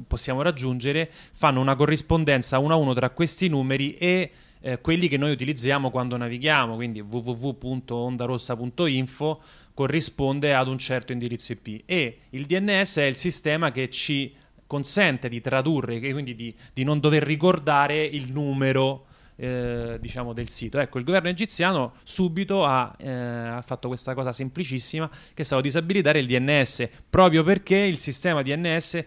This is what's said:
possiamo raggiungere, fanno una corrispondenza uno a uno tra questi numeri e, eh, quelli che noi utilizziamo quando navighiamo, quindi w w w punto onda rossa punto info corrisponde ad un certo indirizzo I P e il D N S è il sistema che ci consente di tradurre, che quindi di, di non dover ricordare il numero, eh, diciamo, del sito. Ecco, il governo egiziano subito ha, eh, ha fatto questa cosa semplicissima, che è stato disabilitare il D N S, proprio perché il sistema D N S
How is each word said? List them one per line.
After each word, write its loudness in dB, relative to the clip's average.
possiamo -2
raggiungere, -2
fanno 2
una 4
corrispondenza 2
uno 2
a 6
uno 2
tra 0
questi 0
numeri 0
e, 0
eh, -4
quelli 2
che 0
noi 2
utilizziamo 0
quando -2
navighiamo, 2
quindi -6
w -8
w -6
w -6
punto -6
onda -4
rossa -4
punto -2
info -2
corrisponde 0
ad 2
un -4
certo -4
indirizzo -6
I -8
P -14
e -2
il -8
D 0
N 2
S -2
è 4
il 2
sistema 0
che -4
ci -2
consente 0
di -8
tradurre, 0
che -6
quindi -6
di, -12
di -2
non 2
dover 4
ricordare 2
il -6
numero, 0
eh, -6
diciamo, -8
del -8
sito. -6
Ecco, -2
il -4
governo 2
egiziano -2
subito 0
ha, 0
eh, -8
ha -6
fatto -8
questa -6
cosa -4
semplicissima, -6
che -12
è -4
stato 2
disabilitare 2
il 0
D 2
N 2
S, -2
proprio 8
perché 4
il 2
sistema 0
D -2
N 0
S -4